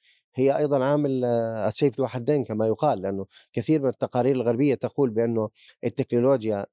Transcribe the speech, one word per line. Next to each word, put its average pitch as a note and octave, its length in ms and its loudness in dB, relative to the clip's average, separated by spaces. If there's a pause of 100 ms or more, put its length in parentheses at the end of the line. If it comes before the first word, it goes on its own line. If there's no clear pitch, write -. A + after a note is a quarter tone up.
(360)
هي C3+ 220 2
أيضًا C#3+ 280 2
عامل، C#3+ 400 0
آه، A2+ 420 0
السيف B2+ 320 0
ذو C3 80 0
حدين B2+ 360 -2
كما A2 240 -2
يقال، A2 340 0
لأنه G2 240 -4 (280)
كثير D3+ 280 0
من C3+ 80 0
التقارير B2 460 0
الغربية B2 400 2
تقول B2+ 340 -2
بأنه A2+ 400 0 (340)
التكنولوجيا A#2+ 880 0